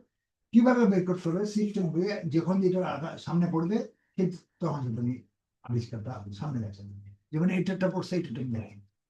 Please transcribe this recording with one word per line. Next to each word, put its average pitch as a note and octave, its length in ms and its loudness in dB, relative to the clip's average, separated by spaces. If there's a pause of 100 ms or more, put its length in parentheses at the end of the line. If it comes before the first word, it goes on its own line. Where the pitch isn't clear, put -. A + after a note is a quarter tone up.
(520)
কিভাবে A#3+ 340 8
বের F#3 200 6
করতে E3+ 240 0
হবে? F#3+ 160 0
সিস্টেম G#3 400 0
হয়ে F3+ 440 -2
যখন E3+ 320 2
যেটা F3+ 260 2
আগা-, D3+ 300 -6
সামনে E3+ 340 0
পড়বে, E3 360 0 (280)
ঠিক F#3 200 0 (240)
তখন C#3+ 300 -2
সেটা A2+ 120 -4
আমি B2 220 -2 (400)
আবিষ্কারটা A#2 680 -6
সামনে C3+ 280 -6
দেখা G2+ 220 -10
যাবে। - 300 -16 (180)
যেমন D#3+ 180 0
এইটারটা F#3 400 0
পড়ছে, - 260 -4
এইটারটা C3 260 -4
আমি B2+ 100 -4
দেখি। G#2 300 -8 (280)